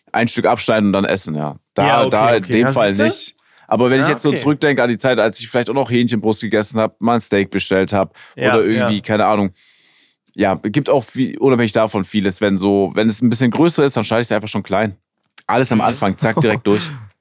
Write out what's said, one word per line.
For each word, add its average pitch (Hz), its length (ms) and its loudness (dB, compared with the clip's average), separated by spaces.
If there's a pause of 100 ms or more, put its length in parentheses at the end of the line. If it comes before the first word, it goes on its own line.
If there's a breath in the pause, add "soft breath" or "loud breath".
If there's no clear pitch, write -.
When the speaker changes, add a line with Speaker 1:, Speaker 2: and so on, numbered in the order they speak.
(100)
Speaker 1:
ein 117 160 0
Stück 110 200 0
abschneiden 107 420 2
und 95 40 2
dann 98 120 2
essen, 87 320 -2
ja. 73 180 -6 (200)
Da, 101 120 0
Speaker 2:
Ja, 117 140 2
okay, 131 100 0
Speaker 1:
da 117 240 2
in 104 80 0
Speaker 2:
okay. 92 100 -8
Speaker 1:
dem 117 140 2
Speaker 2:
Ja, 135 60 0
Speaker 1:
Fall 117 160 2
Speaker 2:
siehste? 101 160 0
Speaker 1:
nicht. - 320 -4 (320 soft breath)
Aber 120 220 2
wenn 135 100 2
ich 151 60 0
Speaker 2:
Ja, 151 80 0
Speaker 1:
jetzt - 80 -8
so 147 80 0
Speaker 2:
okay. 139 100 -2
Speaker 1:
zurückdenke 139 420 0
an 120 60 0
die 117 100 -2
Zeit, 127 220 0
als 117 180 0
ich 113 100 -12
vielleicht 120 220 -2
auch 123 40 -2
noch 135 140 -2
Hähnchenbrust 113 520 0
gegessen 110 400 -2
hab, 110 200 -4
mal 117 140 0
ein 113 60 0
Steak - 320 0
bestellt 95 400 0
hab 95 240 -2 (180 loud breath)
Speaker 2:
Ja, 127 200 0
Speaker 1:
oder 113 100 4
irgendwie, 110 320 0
Speaker 2:
ja. 95 60 -6
Speaker 1:
keine 107 240 0
Ahnung. 101 240 0 (840 soft breath)
Ja, 95 220 0
gibt 110 340 -2
auch 135 140 2
viel, - 340 -6
unabhängig 120 360 2
davon 110 300 0
vieles, 98 360 -2
wenn 98 180 2
so, 98 360 2
wenn 110 120 2
es 110 160 -2
ein 120 80 4
bisschen 117 220 0
größer 160 320 2
ist, 139 120 0
dann 113 60 -2
schneide 113 200 0
ich 113 40 -6
es - 60 -4
einfach 107 160 -2
schon 104 160 -6
klein. 101 320 -2 (500)
Alles 127 240 0
am 117 80 2
Speaker 2:
Mhm. - 60 0
Speaker 1:
Anfang, 101 340 -2
zack, 113 220 0
direkt 110 260 0
durch. 104 240 0 (300)